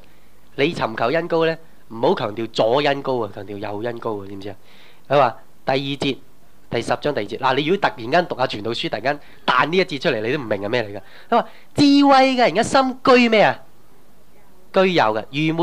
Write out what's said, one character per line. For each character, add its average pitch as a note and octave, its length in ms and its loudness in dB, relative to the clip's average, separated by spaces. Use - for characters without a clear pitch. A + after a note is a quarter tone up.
你 D3 180 0
尋 A2+ 220 -4
求 A#2+ 100 0
恩 E3 220 0
膏 E3 180 2
呢， D#3+ 100 0
唔 A2+ 140 -10
好 D#3+ 140 4
強 G#2+ 180 -4
調 A2+ 140 -4
左 A#2+ 320 4
恩 C#3+ 220 2
膏 C3 220 -2
啊， G2+ 80 -6
強 G#2 140 -12
調 G2+ 100 -10
右 G#2 280 -8
恩 A#2 160 -6
膏 A2+ 160 -4
啊， G2 100 -10
知 G2+ 80 -12
唔 G2 60 -12
知 G2 80 -12
啊？ F#2+ 80 -12
佢 C3+ 80 2
話 B2+ 200 4
第 C3+ 80 -2
二 C#3 40 2
節， C#3 420 -2
第 A#2+ 140 -2
十 - 60 -8
章 C3+ 260 -2
第 B2 60 -2
二 G#2 40 -4
節。 G2+ 140 -8
嗱， C3 160 0
你 C#3+ 120 0
如 F#3 100 2
果 D#3 120 0
突 A2+ 140 -6
然 A#2 80 -8
間 E3+ 160 4
讀 - 100 -6
吓 B2+ 100 0
傳 A2 160 -8
道 A2+ 100 -4
書， - 160 -6
突 - 80 -4
然 G#2+ 60 -8
間 C#3+ 180 -2
彈 C3+ 220 4
呢 E3+ 80 0
一 F#3 80 4
節 C#3+ 160 -6
出 F3 80 0
嚟， A#2 120 0
你 A2+ 120 -2
都 D#3 80 -2
唔 - 20 -8
明 G#2+ 200 -4
係 G#2 60 -4
咩 A#2+ 140 0
嚟 G#2+ 60 -8
㗎。 G2+ 120 -10
佢 A#3 100 4
話 - 80 -4
智 C#4+ 80 2
慧 C4+ 280 6
嘅 B3 40 0
人 A3+ 160 6
嘅 G#3 100 2
心 C4 400 2
居 B3 240 8
咩 A3 140 6
啊？ C3 160 4
居 F#3+ 220 4
右 C#3+ 100 6
嘅。 A2 260 0
愚 D#3 220 0
昧 E3 100 2